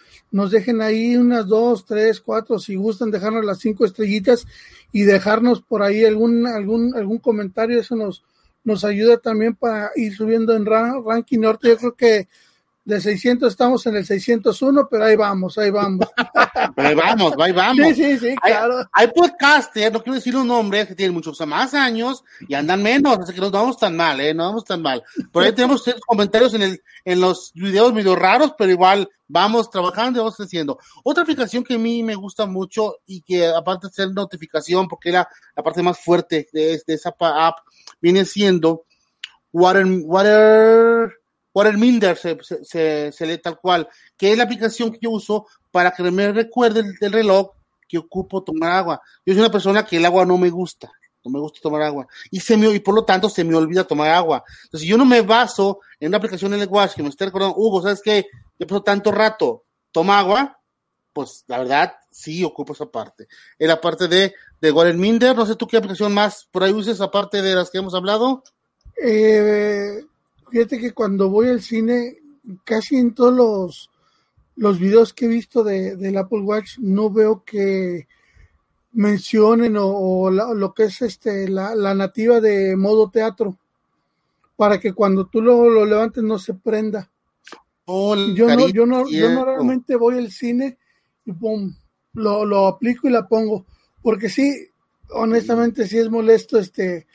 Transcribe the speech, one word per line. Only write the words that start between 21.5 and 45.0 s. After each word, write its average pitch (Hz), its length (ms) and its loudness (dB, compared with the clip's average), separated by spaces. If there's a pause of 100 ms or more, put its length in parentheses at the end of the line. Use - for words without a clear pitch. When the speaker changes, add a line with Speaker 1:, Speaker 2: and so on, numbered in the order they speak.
Speaker 2:
años 247 500 -2 (240)
y 139 60 -6
andan 170 280 -2
menos, 254 360 2
así 180 160 -10
que 180 60 -10
no 196 100 -2
vamos 226 280 -2
tan 175 180 -2
mal, 156 240 0
¿eh? 151 120 0
No 165 120 -4
vamos 214 200 -6
tan 180 160 -6
mal. 160 220 -4 (300)
Por 175 120 2
ahí 220 80 2
tenemos 247 320 0
ciertos 240 200 -4
comentarios 220 500 2
en 214 80 -2
el, 190 200 -4 (220)
en 180 160 0
los 180 340 -2
videos 196 380 2
medio 190 240 2
raros, 220 400 2
pero 196 140 2
igual 185 380 4 (200)
vamos 214 420 0
trabajando 208 480 -4
y - 20 0
vamos 220 160 -4
creciendo. 170 420 -8 (260)
Otra 302 200 0
aplicación 247 400 -4
que 254 100 -6
a 226 40 -2
mí 233 240 -4
me 220 120 -4
gusta 202 320 -8
mucho 190 500 -6 (100)
y 190 160 -16
que 175 240 0
aparte 175 420 -2
de - 40 -20
ser 196 200 -6
notificación, 180 760 -4
porque 170 220 -8
era 175 180 0 (280)
la 143 60 -6
parte 160 200 -2
más 175 180 0
fuerte 165 520 -2
de, 156 340 -2
de 160 80 -4
esa 160 180 -6
pa-, 160 360 0
app, 170 100 -4 (420)
viene 185 240 4
siendo 175 600 0 (680)
Water... 185 320 4 (200)
water, 220 1080 4 (420)
Waterminder, 208 640 2
se, 160 260 -6
se, - 220 -12
se, 151 480 -4
se 165 140 -10
lee 165 120 -6
tal 165 200 -10
cual, 175 300 0 (280)
que 196 160 2
es 226 60 2
la 240 60 2
aplicación 220 460 -4
que 226 120 -12